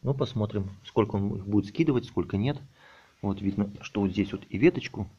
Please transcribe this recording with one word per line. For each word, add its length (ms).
Ну, 140
посмотрим, 560
сколько 320
он 200
их 100
будет 200
скидывать, 400
сколько 320
нет. 180
Вот 220
видно, 280
что 180
вот 120
здесь 200
вот 160
и 80
веточку 500